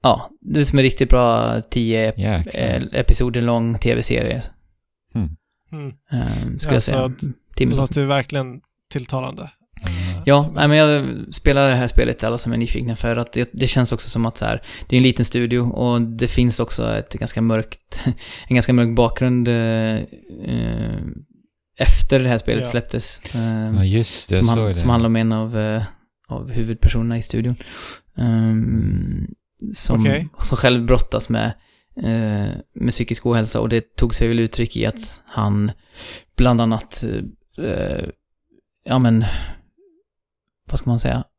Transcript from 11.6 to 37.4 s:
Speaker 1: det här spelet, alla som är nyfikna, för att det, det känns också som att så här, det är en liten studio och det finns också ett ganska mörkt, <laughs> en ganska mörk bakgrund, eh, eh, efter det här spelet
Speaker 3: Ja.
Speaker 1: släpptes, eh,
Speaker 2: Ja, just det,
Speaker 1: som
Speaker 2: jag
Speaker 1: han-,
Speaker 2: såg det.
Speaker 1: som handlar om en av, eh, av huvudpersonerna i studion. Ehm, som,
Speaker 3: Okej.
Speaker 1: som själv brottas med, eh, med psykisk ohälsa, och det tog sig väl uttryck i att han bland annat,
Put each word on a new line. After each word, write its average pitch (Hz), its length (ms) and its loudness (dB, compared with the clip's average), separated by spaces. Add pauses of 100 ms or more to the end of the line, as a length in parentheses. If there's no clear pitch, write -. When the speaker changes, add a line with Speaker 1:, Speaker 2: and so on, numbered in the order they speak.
Speaker 1:
det 127 60 2
här 123 120 0
spelet, 120 360 2
alla 117 140 -2
som 117 160 -4
är 117 40 -2
nyfikna, 117 380 -2
för 117 220 -2
att 117 160 -6
det, 120 200 -2
det 123 140 -2
känns 123 240 2
också - 180 -6
som 117 160 -2
att 117 120 -6
så - 80 -4
här, 113 160 -2 (260)
det - 80 0
är - 20 6
en 127 60 6
liten 123 220 4
studio 120 340 0
och 120 420 0
det 113 260 -2
finns 120 320 2
också 113 380 -2
ett - 160 -8
ganska - 280 -4
mörkt, - 640 -4
<laughs> - 440 -6
en 127 80 2
ganska 123 180 4
mörk 117 220 2
bakgrund, 123 520 2
eh, 113 480 0 (500)
eh, 57 540 -4 (800)
efter - 400 6
det 127 100 2
här 120 80 2
spelet 113 260 -2
Speaker 3:
Ja. 123 60 -4
Speaker 1:
släpptes, - 520 -6 (140)
eh, 110 400 -2
Speaker 2:
Ja, 95 80 4
just 104 460 0
det, 92 60 0
Speaker 1:
som 92 120 4
Speaker 2:
jag - 40 6
Speaker 1:
han-, 113 120 4
Speaker 2:
såg 104 60 0
det. 95 40 -2
Speaker 1:
som 85 160 0
handlar 117 180 4
om 113 80 2
en 113 160 2
av, 110 280 -2
eh, 107 240 -2 (440)
av 127 240 -10
huvudpersonerna 117 680 0
i 113 40 -6
studion. 117 340 -4 (640)
Ehm, 110 1080 0 (460)
som, - 280 2
Speaker 3:
Okej. 143 260 2 (140)
Speaker 1:
som - 160 0
själv 123 280 2
brottas 120 440 2
med, 110 220 0 (520)
eh, 107 460 -2 (260)
med 120 160 -2
psykisk - 340 -4
ohälsa, 113 360 0
och 117 80 -2
det 117 260 -2
tog 120 200 2
sig 117 120 2
väl 117 120 2
uttryck 113 380 -2
i 110 80 0
att - 400 -6
han 104 460 0 (640)
bland 120 240 6
annat, 113 420 -2 (540)